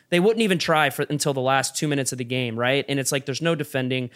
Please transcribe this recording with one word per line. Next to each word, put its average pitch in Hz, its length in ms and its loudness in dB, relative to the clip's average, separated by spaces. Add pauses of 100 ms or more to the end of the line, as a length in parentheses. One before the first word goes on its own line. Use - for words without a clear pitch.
(100)
they 175 80 4
wouldn't 220 240 4
even 190 160 2
try 151 320 2
for 143 180 -2
until 147 240 0
the 135 80 -2
last 131 360 2
two 160 100 -2
minutes 139 240 0
of 127 80 -8
the 127 60 -6
game, 120 340 -4
right? 131 300 2
And 139 100 -2
it's 131 140 -2
like, 139 140 -4
there's 135 160 -6
no 165 120 2
defending. 127 600 -4